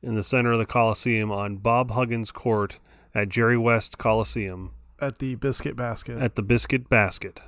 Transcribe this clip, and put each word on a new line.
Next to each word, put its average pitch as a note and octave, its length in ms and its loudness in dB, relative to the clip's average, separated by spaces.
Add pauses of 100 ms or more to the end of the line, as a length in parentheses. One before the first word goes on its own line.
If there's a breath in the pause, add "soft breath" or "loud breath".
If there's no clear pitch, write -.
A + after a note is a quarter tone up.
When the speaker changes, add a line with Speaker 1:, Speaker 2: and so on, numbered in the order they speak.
Speaker 1:
in A2+ 140 -4
the G2+ 80 -2
center A#2+ 260 2
of A#2 80 4
the A2 80 0
Coliseum A2 640 2
on G2+ 280 -4
Bob A#2 340 2
Huggins A#2 400 -2
Court G#2 480 0 (340 soft breath)
at G#2 140 0
Jerry A#2 280 4
West A#2 400 2
Coliseum. G2+ 760 -2 (260)
Speaker 2:
At C#3 220 -6
the C3 160 -6
Biscuit C3 400 -4
Basket. A#2 440 -6
Speaker 1:
At A#2 140 0
the A2+ 80 -2
Biscuit A#2+ 460 0
Basket. G2 600 2